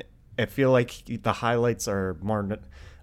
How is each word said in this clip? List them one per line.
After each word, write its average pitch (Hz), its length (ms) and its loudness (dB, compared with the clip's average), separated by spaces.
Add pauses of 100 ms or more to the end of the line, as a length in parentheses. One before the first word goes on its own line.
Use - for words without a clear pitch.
(380)
I 113 80 2
feel 131 240 2
like 123 360 2
the 113 260 -2
highlights 117 560 0
are 95 320 -2
more 104 200 -2
n-, 101 180 -4 (440)